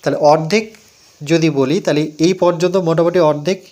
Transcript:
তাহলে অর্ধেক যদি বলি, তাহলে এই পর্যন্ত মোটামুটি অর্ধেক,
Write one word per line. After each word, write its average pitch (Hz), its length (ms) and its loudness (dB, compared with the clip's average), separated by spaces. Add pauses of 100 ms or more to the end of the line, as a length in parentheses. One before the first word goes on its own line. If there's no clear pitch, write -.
তাহলে 139 160 -4 (140)
অর্ধেক 160 340 0 (560)
যদি 160 280 0 (100)
বলি, 135 260 0
তাহলে 147 180 0 (220)
এই 185 160 2
পর্যন্ত 175 340 0 (120)
মোটামুটি 170 320 0 (120)
অর্ধেক, 147 280 -4 (120)